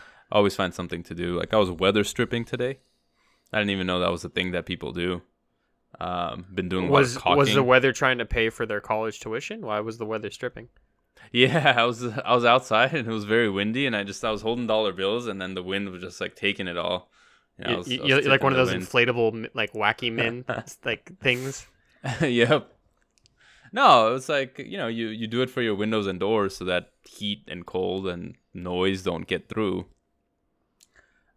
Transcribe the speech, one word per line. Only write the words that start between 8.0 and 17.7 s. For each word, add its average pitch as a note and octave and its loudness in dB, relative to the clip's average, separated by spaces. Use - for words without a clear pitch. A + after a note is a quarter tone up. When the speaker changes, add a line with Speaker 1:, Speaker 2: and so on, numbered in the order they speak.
Speaker 2:
to A#2 -4
pay A2+ 2
for A2+ -6
their G#2 -4
college A2 -4
tuition? C#3 -8
Why G#2+ -4
was A2+ -6
the A#2 -6
weather G#2+ -6
stripping? - -12
Speaker 1:
Yeah, C3 6
<laughs> A#2 2
I A#2 6
was, A#2+ -2
I A#2 -2
was A#2+ 4
outside B2 4
and A#2+ -4
it A2+ -4
was G#2+ -4
very A2 2
windy, G#2+ 0
and A#2 -2
I G2+ -2
just, G2 -12
I A2 0
was G#2 -4
holding A#2+ -2
dollar A2 2
bills, G2+ -2
and G2 -6
then F#2 -6
the F#2 -6
wind G2 -4
was F2+ -14
just, F2 -12
like, F2+ -8
taking G2+ -10
it F2 -6
all. F2 -6
And - -10
I - -2